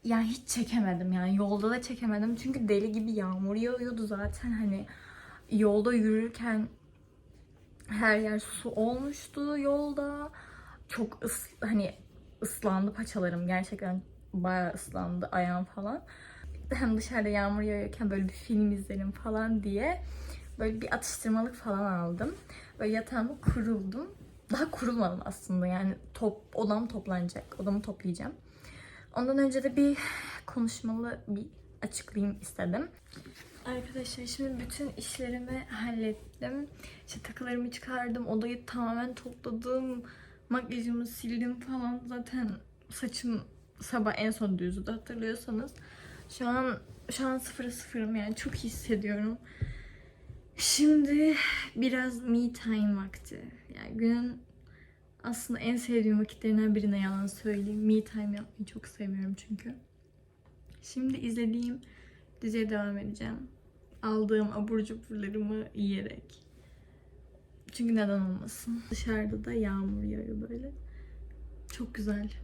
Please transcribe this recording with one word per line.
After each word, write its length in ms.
yani 240
hiç 200
çekemedim, 640
yani 240
yolda 340
da 120
çekemedim 540
çünkü 320
deli 240
gibi 200
yağmur 440
yağıyordu 520
zaten. 440
Hani 360
yolda 420
yürürken 760
her 320
yer 200
su 300
olmuştu 880
yolda. 760
Çok 360
ıs-, 380
hani 320
ıslandı 520
paçalarım, 540
gerçekten 540
bayağı 400
ıslandı 580
ayağım 340
falan. 380
Hem 280
dışarıda 320
yağmur 320
yağıyorken 480
böyle 140
bir 100
film 380
izlerim 400
falan 520
diye 380
böyle 220
bir 140
atıştırmalık 600
falan 380
aldım. 420
Böyle 140
yatağıma 480
kuruldum. 680
Daha 200
kurulmadım 540
aslında, 420
yani 280
top-, 420
odam 320
toplanacak, 720
odamı 220
toplayacağım. 520
Ondan 220
önce 260
de 120
bir 220
konuşmalı 840
bir 180
açıklayayım 600
istedim. 460
Arkadaşlar 600
şimdi 380
bütün 260
işlerimi 800
hallettim. 960
İşte 140
takılarımı 500
çıkardım, 560
odayı 380
tamamen 500
topladım, 880
makyajımı 580
sildim 520
falan. 480
Zaten 420
saçım 520
sabah 360
en 140
son 280
düzdü 320
hatırlıyorsanız. 840
Şu 180
an, 320
şu 180
an 100
sıfıra 340
sıfırım, 440
yani 200
çok 200
iyi 120
hissediyorum. 720
Şimdi 800
biraz 480
me 300
time 420
vakti. 560
Yani 220
günün 440
aslında 360
en 180
sevdiğim 420
vakitlerinden 560
birine, 240
yalan 280
söyleyeyim. 580
Me 180
time 340
yapmayı 280
çok 220
seviyorum 480
çünkü. 280
Şimdi 360
izlediğim 640
diziye 280
devam 280
edeceğim. 400
Aldığım 480
abur 300
cuburlarımı 840
yiyerek. 640
Çünkü 240
neden 240
olmasın? 720
Dışarıda 560
da 80
yağmur 500
yağıyor 460
böyle. 220
Çok 220
güzel. 340